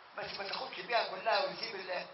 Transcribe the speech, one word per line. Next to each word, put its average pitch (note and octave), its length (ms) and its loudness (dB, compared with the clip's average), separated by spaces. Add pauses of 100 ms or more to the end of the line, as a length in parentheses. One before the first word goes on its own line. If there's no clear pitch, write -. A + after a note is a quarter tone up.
(180)
بس G3 200 -6
ما G3 100 -4
تاخدش B3 320 -6
بيها G#3 280 4
كلها F#3+ 360 4
وتسيب F3+ 300 -2
ال-، F#3 400 -4